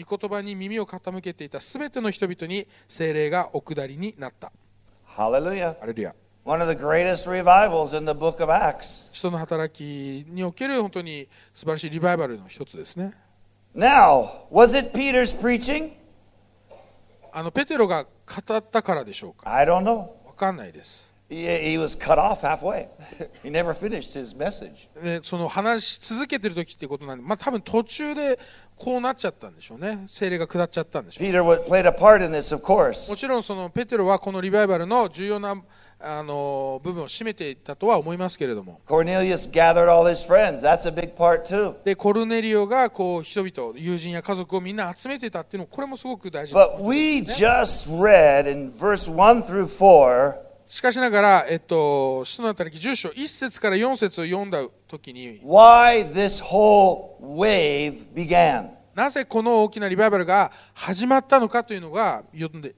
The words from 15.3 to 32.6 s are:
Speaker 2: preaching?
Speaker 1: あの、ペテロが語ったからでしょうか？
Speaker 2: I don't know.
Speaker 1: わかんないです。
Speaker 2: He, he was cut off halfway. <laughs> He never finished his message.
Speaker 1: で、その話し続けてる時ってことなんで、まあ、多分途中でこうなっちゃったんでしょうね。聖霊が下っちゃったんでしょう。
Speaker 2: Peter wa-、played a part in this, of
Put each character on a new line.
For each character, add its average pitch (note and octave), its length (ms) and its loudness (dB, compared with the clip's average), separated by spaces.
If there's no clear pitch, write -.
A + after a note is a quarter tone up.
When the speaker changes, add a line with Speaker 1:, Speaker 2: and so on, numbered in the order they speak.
Speaker 2:
preaching? B3 580 -4
Speaker 1:
あ D#3+ 100 -12
の、 E3 80 -8
ペ C4+ 160 -2
テ D#4+ 120 -6
ロ A3 100 4
が E3 160 -2
語 - 60 -20
っ A3 40 -4
た G#3+ 220 -2
か F#3 100 -2
ら D3 100 -4
で G#2 100 -16
し - 100 -14
ょ F#2+ 60 -16
う - 40 -20
か？ - 180 -14
Speaker 2:
I C3+ 140 4
don't F3 180 2
know. G#3+ 260 -2
Speaker 1:
わ - 100 -20
か F#3+ 140 -2
ん F3+ 60 -8
な A2+ 80 -14
い F2 60 -18
で D#2 120 -20
す。 - 280 -20
Speaker 2:
He, E3 160 -12
he D#3+ 340 -2
was D#3 180 -6
cut D3 220 2
off G3 220 0
halfway. D3 460 -4
<laughs> - 240 -18
He C3 80 -16
never D#3+ 240 -2
finished G3 400 -10
his A#2+ 240 -14
message. D3+ 360 -8
Speaker 1:
で、 E3+ 220 -8
そ - 140 -10
の E3+ 100 -6
話 G#3+ 380 -4
し - 160 -8
続 B3 260 -6
け C4+ 120 -6
て G3+ 100 -6
る F3 40 -6
時 E3 200 -8
っ - 40 -20
て D3 100 -12
こ C#3 100 -8
と C#3+ 80 -20
な C3+ 100 -12
ん - 40 -12
で、 A#2+ 60 -18
ま F3 80 -4
あ、 G3+ 40 -4
多 - 120 -8
分 A#3+ 120 -4
途 A3+ 220 -2
中 D4 300 -10
で C#4+ 240 -2
こ B3 220 -6
う B3 40 -6
な B3+ 120 -4
っ - 20 -20
ち - 100 -8
ゃ F#3+ 40 -4
っ D#3+ 40 -8
た - 140 -20
ん G2 80 -20
で D#3+ 60 -20
し - 100 -20
ょ A2 40 -20
う B2 40 -18
ね。 G3 280 -10
聖 G3 220 -8
霊 F3+ 80 -4
が E3 80 -6
下 F3 200 -4
っ - 20 -4
ち - 100 -16
ゃ E3+ 40 -2
っ D#3 40 -8
た - 140 -8
ん A#2 60 -10
で E2+ 60 -20
し - 80 -14
ょ D#3 40 -6
う。 G3 40 -2
Speaker 2:
Peter F3+ 140 2
wa-、 E3+ 240 4
played F#3 220 2
a - 20 6
part G3 340 6
in E3 80 -4
this, D3+ 220 -4
of D3 100 -6